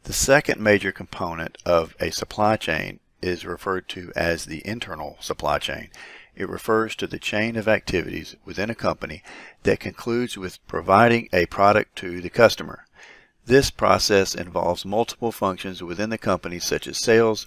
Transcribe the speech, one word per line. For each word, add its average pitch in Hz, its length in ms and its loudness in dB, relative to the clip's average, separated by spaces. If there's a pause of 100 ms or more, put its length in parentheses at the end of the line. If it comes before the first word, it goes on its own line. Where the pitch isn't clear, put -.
The - 100 -10
second - 480 2
major 101 300 4
component 82 760 -10
of 82 340 2
a 85 120 -2
supply 107 440 0
chain 78 440 -4 (240)
is 90 240 -4
referred 92 420 -6
to 87 260 -12
as 82 300 -2
the 76 180 -10
internal 82 560 -10
supply 73 380 -2
chain. - 320 -8 (460)
It 92 140 -8
refers 110 480 -2
to 92 100 -6
the - 100 -8
chain 113 380 -2
of 110 140 0
activities 95 760 -2
within 95 260 -6
a 113 60 -6
company 85 480 -4 (400)
that 104 160 2
concludes 117 580 -6
with 92 300 -12
providing 107 640 4
a 87 140 4
product 101 540 4
to 90 200 -8
the 87 100 -10
customer. - 560 2 (600)
This 135 260 6
process 98 640 4
involves 87 480 -2
multiple 113 480 -2
functions 92 500 -6
within 90 280 -6
the 113 80 -4
company, 87 420 -4
such - 280 -4
as 71 100 -8
sales, 113 500 4